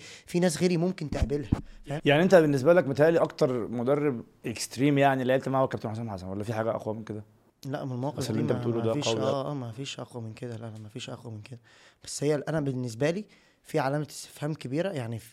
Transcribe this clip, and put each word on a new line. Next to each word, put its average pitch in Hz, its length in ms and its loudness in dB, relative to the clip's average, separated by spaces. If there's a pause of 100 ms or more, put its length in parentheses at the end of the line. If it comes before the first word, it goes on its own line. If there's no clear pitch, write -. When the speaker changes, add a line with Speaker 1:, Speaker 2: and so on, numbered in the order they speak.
(260)
Speaker 1:
في 175 140 0
ناس 175 220 2
غيري 180 140 4
ممكن 170 340 -2
تقابلها. 135 400 -2 (360)
فاهم؟ 143 180 -6
Speaker 2:
يعني 143 180 6
أنت 190 120 6
بالنسبة 156 380 8
لك 175 160 4
متهيألي 151 300 6
أكتر 127 500 2
مدرب 123 560 0 (220)
إكستريم 135 520 0
يعني 135 260 4
لعبت 131 240 2
معاه 135 120 0
هو 135 40 4
الكابتن 120 260 -4
حسام 113 200 -8
حسن، 92 160 -8
ولا 98 180 -6
في 117 100 -4
حاجة 110 160 -2
أقوى 110 240 -4
من 110 100 -10
كده؟ 107 200 -10 (420)
Speaker 1:
لا، 135 180 -8
من 135 80 -6
المواقف 127 260 -6
Speaker 2:
بس 131 120 -4
اللي 143 120 -2
Speaker 1:
دي - 0 -
Speaker 2:
أنت - 100 0
Speaker 1:
ما، 113 60 -2
Speaker 2:
بتقوله 117 200 -2
Speaker 1:
ما 113 60 -2
Speaker 2:
ده 113 80 0
Speaker 1:
فيش، 123 160 -2
Speaker 2:
قوي، 113 120 0
Speaker 1:
آه، 139 260 -2
Speaker 2:
آه. - 40 -6
Speaker 1:
آه، 147 40 -6
ما 123 180 -8
فيش 135 280 -12
أقوى 123 220 -12
من 110 100 -10
كده، 120 240 -10
لا، 110 100 -12
لا، 110 160 -14
ما 107 60 -16
فيش 120 220 -14
أقوى 120 220 -12
من 107 100 -12
كده. 127 180 -18 (440)
بس - 200 -8
هي 151 100 2
ال-، - 140 -4
أنا 156 120 -2
بالنسبة 127 500 -2
لي 202 140 -4 (380)
في - 160 -4
علامة 143 320 -2
استفهام - 440 -8
كبيرة، 143 360 -4
يعني 117 300 -6 (120)